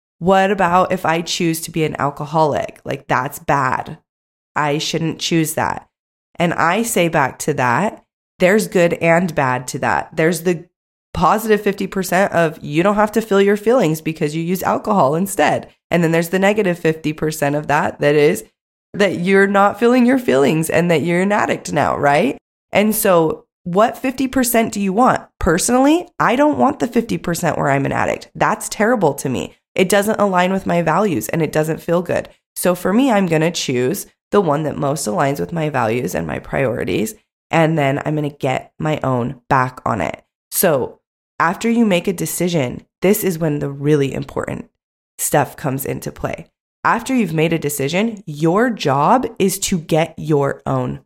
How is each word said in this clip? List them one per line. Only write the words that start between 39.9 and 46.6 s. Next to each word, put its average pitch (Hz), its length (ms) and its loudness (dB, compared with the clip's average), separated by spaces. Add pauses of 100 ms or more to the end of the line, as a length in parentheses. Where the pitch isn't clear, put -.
it. - 240 -6 (280)
So 139 480 0 (400)
after 190 300 0
you 233 160 4
make 175 220 0
a 196 60 0
decision, 165 720 -4 (160)
this 214 220 2
is 175 160 -2
when 151 200 -2
the 143 120 -4
really 139 420 0
important - 560 -8 (480)
stuff - 380 0
comes 135 300 -6
into - 260 -8
play. - 360 -10 (360)